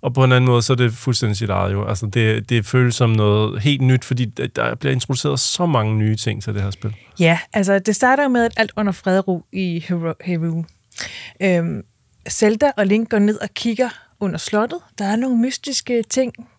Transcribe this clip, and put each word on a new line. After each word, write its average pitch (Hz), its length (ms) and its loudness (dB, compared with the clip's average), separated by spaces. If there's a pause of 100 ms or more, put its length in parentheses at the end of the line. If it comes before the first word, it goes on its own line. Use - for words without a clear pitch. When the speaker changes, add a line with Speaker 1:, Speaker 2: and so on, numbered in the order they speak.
Speaker 1:
Og 123 120 -4
på 131 100 4
en 127 80 6
anden 127 160 6
måde, 120 140 4
så 135 100 2
er 127 40 4
det 120 180 2
fuldstændig 117 420 0
sit 104 140 -4
eget 95 220 0
jo. 101 140 -2
Altså, 104 200 -4
det, 110 440 0
det 117 160 0
føles 123 280 2
som 117 160 2
noget 107 520 2
helt 139 200 0
nyt, 127 220 4
fordi 123 200 -2
der, - 220 -6
der - 280 -4
bliver 135 180 -2
introduceret 135 480 -2
så - 260 -2
mange 110 300 2
nye 107 200 2
ting 104 260 -4
til 107 120 -6
det 101 80 -4
her 98 80 -4
spil. 107 240 -8 (260)
Speaker 2:
Ja, 165 180 4 (140)
altså, 196 260 2
det 202 180 0
starter 262 260 4
jo 285 60 2
med, 240 160 2
at 233 120 -2
alt 220 200 0
under 208 160 0
fred 185 260 0
og 190 100 -2
ro 175 240 -2
i 180 360 -4
Hyrule. 165 260 -4 (100)
Hyrule. 165 400 -2 (760)
Øhm, 170 400 0 (460)
Zelda 220 480 2
og 208 100 2
Link 220 220 2
går 214 100 0
ned 208 240 2
og 190 120 -8
kigger 233 340 0 (320)
under 185 180 -4
slottet. 240 400 -2 (200)
Der 202 60 -4
er 202 120 0
nogle 247 220 0
mystiske 247 720 -2
ting 254 220 0 (260)